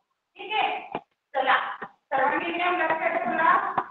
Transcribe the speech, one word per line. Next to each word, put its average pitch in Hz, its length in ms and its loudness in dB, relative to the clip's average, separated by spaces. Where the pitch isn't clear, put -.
ठीक 381 160 -10
आहे? - 460 -2
चला, 262 220 2
सर्वांनी 302 680 -2
नियम 349 300 0
लक्षात 330 360 0
ठेवला. - 400 4